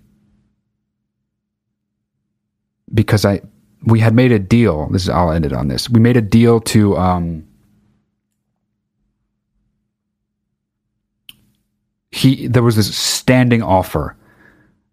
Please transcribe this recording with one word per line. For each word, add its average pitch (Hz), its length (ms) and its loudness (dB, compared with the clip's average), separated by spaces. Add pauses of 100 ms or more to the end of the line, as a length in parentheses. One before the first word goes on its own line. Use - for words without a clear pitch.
(3000)
because 107 320 0
I, 101 160 0 (420)
we 113 160 2
had 110 160 2
made 127 160 4
a 110 80 2
deal. 92 500 0
This 92 140 -2
is, 90 60 -6
I'll 82 220 0
end 80 140 -2
it 67 60 -4
on 67 160 -4
this. 65 220 -6
We 117 100 2
made 117 160 4
a 120 60 2
deal 117 400 2
to, 104 340 2
um, 85 500 -4 (4000)
he, 135 360 -2
there 120 160 0
was 117 140 0
this 95 180 -2
standing 123 680 0
offer 87 540 -4 (760)